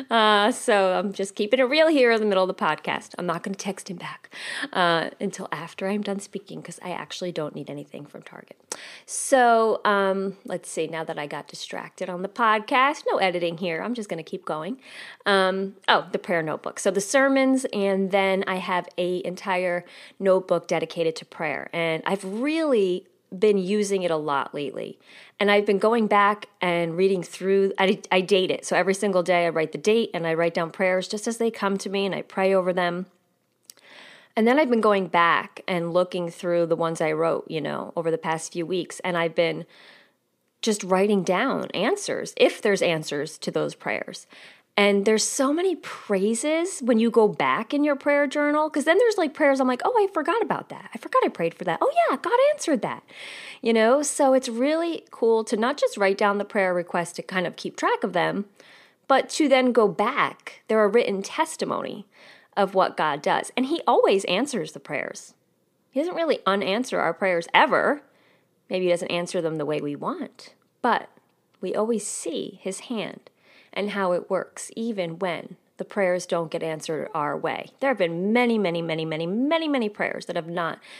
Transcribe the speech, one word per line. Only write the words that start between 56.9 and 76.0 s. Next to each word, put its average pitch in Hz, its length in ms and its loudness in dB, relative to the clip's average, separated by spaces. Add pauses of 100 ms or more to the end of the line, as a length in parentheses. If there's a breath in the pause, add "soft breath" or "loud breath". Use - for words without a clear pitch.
to - 80 -10
kind 185 240 -4
of - 100 -8
keep - 200 -10
track 453 280 0
of 185 80 -4
them, 175 340 0 (600 loud breath)
but 269 220 4
to 302 180 0
then 254 240 4
go 220 160 4
back. 208 800 -2
They're 220 160 4
a 202 40 4
written 196 340 2
testimony - 840 -6 (500 loud breath)
of 196 180 2
what 185 220 4
God 151 260 0
does. - 340 0
And 262 100 0
he 320 200 -4
always 254 400 4
answers 185 460 -2
the 147 80 -16
prayers. - 540 -8 (560)
He 262 100 -2
doesn't 349 160 -4
really 320 300 0
unanswer 196 540 0
our 170 120 2
prayers 175 400 -2
ever. 247 500 4 (680 soft breath)
Maybe 185 160 -2
he 175 60 2
doesn't 170 180 -2
answer 175 320 -2
them 160 140 -2
the 151 100 -4
way 151 140 -2
we 147 160 -6
want, 226 580 -10 (260)
but 226 300 0 (500)
we 185 140 -6
always 220 320 -2
see - 560 -8
his 190 180 -8
hand - 500 -10 (420 soft breath)
and 202 180 -4
how 190 220 -2
it - 160 -4
works, - 480 -6
even 196 420 -6
when 180 380 -6 (200)
the 185 80 -10
prayers 180 420 0